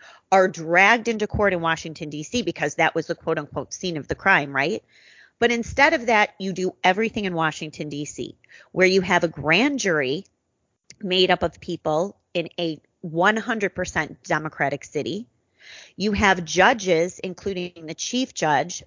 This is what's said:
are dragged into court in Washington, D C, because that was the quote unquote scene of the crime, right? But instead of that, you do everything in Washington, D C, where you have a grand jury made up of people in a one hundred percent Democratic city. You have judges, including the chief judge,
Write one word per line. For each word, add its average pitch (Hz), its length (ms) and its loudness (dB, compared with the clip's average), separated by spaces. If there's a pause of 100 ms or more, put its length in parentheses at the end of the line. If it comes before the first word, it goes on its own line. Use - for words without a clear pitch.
(300)
are 190 160 6
dragged 185 640 2
into 214 180 -2
court 202 260 0
in 175 80 -2
Washington, 165 480 -4
D 151 140 -10
C, 151 200 -6
because 165 340 -4
that 156 180 2
was 160 140 -4
the 170 80 -4
quote 160 200 -4
unquote 143 380 -10
scene 175 220 -6
of 135 100 -8
the 143 80 -4
crime, 147 400 2
right? 139 300 -2 (560)
But 240 100 4
instead 269 420 0
of 240 140 -2
that, 214 320 2
you 190 140 -6
do 185 320 -4
everything 208 400 0
in 185 100 -4
Washington, 156 540 -4
D 143 160 -8
C, - 320 -12 (340)
where 185 160 4
you 190 140 6
have 180 240 2
a 170 40 4
grand 185 520 2
jury 156 440 0 (800)
made 185 300 2
up 175 100 0
of 170 160 -4
people 165 580 -4 (160)
in 165 160 -4 (120)
a 165 200 -6 (200)
one 175 360 2
hundred 208 380 -4
percent 170 480 -6
Democratic 151 600 -4
city. 151 420 -6 (720)
You 202 160 0
have 190 340 2
judges, 180 720 2
including 180 680 -8
the 156 80 -10
chief - 380 -4
judge, 156 540 0